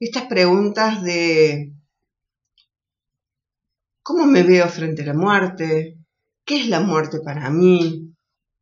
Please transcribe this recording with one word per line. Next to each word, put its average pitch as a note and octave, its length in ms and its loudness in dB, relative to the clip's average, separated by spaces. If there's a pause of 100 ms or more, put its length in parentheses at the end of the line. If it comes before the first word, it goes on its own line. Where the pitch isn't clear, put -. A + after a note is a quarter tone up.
Estas A#3+ 240 -8
preguntas G3+ 760 0
de D#3 720 0 (2250)
¿cómo E4 240 0
me B3 180 6
veo F3 240 6
frente D#3+ 360 -6
a - 20 -6
la C#3+ 80 -4
muerte? E3 840 -2 (460)
¿Qué D4 160 -4
es A#3 80 -4
la E3+ 140 0
muerte D#3 420 -2
para C#3+ 280 -8
mí? E3 600 2 (480)